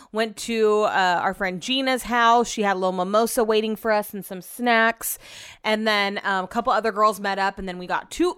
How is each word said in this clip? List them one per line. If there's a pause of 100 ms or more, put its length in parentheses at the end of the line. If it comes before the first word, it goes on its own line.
(120)
went
to,
uh,
our
friend
Gina's
house.
She
had
a
little
mimosa
waiting
for
us
and
some
snacks. (460)
And
then,
um,
a
couple
other
girls
met
up,
and
then
we
got
two